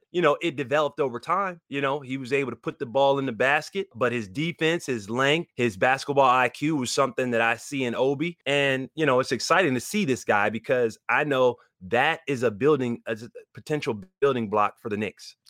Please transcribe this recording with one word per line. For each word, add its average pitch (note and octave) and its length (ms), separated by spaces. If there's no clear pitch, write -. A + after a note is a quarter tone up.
you F3 100
know, D3 200
it E3 140
developed C#3+ 460
over A#2+ 180
time. F3+ 480
You C#3 140
know, C#3 180
he C3 160
was C3 160
able C3+ 200
to A2+ 40
put - 240
the C#3+ 60
ball C#3 340
in C3+ 60
the B2+ 80
basket, D3 600
but A#2+ 200
his A2+ 160
defense, D#3+ 560
his A2 240
length, C#3 460
his A#2+ 200
basketball C3 540
I B2+ 180
Q D3+ 300
was B2 140
something C3 400
that A#2 100
I A2+ 160
see C3+ 260
in A#2+ 100
Obi. C#3+ 520
And, C3+ 500
you D#3 100
know, B2+ 140
it's C3 140
exciting D#3+ 400
to B2 80
see G#3 240
this B2+ 180
guy G#2 260
because A#2 480
I C3 160
know B2+ 320
that C3+ 360
is B2+ 180
a A#2 80
building, B2 540
a A2+ 120
potential A#2+ 480
building B2 280
block G#2 300
for - 80
the G#2 100
Knicks. - 380